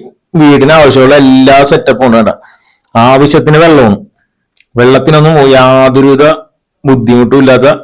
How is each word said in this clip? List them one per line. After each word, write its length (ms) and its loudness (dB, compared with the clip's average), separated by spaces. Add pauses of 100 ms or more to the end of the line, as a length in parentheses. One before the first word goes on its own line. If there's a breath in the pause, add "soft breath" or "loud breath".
(400)
വീടിന് 380 2
ആവശ്യമുള്ള 380 2
എല്ലാ 540 2
സെറ്റപ്പും 360 -2
ഉണ്ട് 120 0
കേട്ടോ. 160 -2 (640 soft breath)
ആവശ്യത്തിന് 680 0
വെള്ളവും 440 0 (720)
വെള്ളത്തിനൊന്നും 560 0 (200)
യാതൊരുവിധ 680 0 (640)
ബുദ്ധിമുട്ടും 540 0
ഇല്ലാത്ത 260 0 (160)